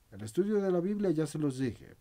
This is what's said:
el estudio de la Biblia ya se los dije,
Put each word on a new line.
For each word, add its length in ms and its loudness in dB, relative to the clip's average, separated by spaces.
el 120 -14
estudio 380 2
de 100 2
la 80 2
Biblia 320 2
ya 160 2
se 100 -6
los 220 0
dije, 420 -4